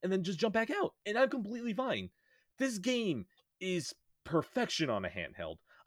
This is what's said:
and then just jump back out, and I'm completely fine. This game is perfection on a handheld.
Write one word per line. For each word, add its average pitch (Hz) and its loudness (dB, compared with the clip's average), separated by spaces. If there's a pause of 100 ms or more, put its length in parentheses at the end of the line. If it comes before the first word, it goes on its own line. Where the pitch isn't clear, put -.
and 185 0
then 190 2
just 170 -2
jump 208 2
back 226 2
out, 381 -2 (120)
and 208 0
I'm 262 6
completely 233 -4
fine. 170 -2 (500)
This 262 0
game 196 0 (340)
is 180 -2 (300)
perfection 156 0
on 101 0
a 85 -2
handheld. 82 -8 (300)